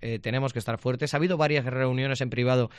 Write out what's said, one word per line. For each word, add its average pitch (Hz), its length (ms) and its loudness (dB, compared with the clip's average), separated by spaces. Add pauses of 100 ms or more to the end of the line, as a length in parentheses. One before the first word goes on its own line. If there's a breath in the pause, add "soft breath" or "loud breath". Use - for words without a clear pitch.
eh, 113 180 -4
tenemos 127 340 -2
que 120 60 -6
estar 113 200 -4
fuertes". 127 360 -2
Ha - 20 2
habido 175 200 2
varias 147 280 2
reuniones 127 560 0
en 127 100 -2
privado 123 480 2